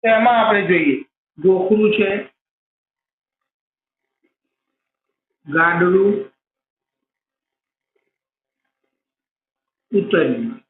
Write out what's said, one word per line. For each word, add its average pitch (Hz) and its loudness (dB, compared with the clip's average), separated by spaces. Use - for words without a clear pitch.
તો 226 0
એમાં 226 2
આપણે 208 0
જોઈએ, 160 0
ગોખરું 190 2
છે, 196 -2
ગાડલું, 175 0
કૂતરિયું. 151 -2